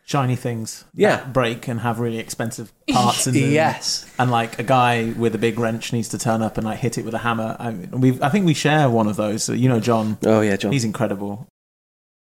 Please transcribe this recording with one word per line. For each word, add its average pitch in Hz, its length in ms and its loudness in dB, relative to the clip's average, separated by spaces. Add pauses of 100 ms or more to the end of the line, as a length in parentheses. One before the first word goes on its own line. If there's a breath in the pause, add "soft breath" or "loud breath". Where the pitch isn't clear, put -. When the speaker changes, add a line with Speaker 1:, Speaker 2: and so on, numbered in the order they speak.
Speaker 1:
shiny 127 300 0
things 113 580 -8
Speaker 2:
Yeah. 196 220 4
Speaker 1:
that 127 180 -6
break 120 340 0
and 120 120 -4
have 113 200 -2
really 117 200 -4
expensive 113 520 -8 (160)
parts 123 380 2
in 131 80 0
them. 139 100 4
Speaker 2:
<laughs> 135 80 2
Yes. 151 540 0 (140)
Speaker 1:
And, 127 100 2
like, 117 300 0
a 123 40 -2
guy 120 540 2
with 113 160 2
a 110 60 -2
big 110 180 0
wrench 113 340 -2
needs 117 180 -2
to 107 100 -6
turn 113 240 0
up 107 140 -4
and, 113 100 -2
like, 107 120 -6
hit 123 200 -2
it 101 60 -6
with 110 100 -6
a 107 40 -4
hammer. 113 400 -4
I 120 120 -6
mean, 101 300 -8
we've, 127 200 4
I 143 80 0
think 190 160 2
we 160 80 6
share 147 380 2
one 113 160 4
of 107 80 -2
those. 104 280 -2
So, - 100 -2
you 120 160 4
know 120 100 4
John. 110 460 0
Speaker 2:
Oh, 110 160 6
yeah, 104 160 2
John. 101 140 -2
Speaker 1:
He's 135 140 0
incredible. 101 640 -4 (760)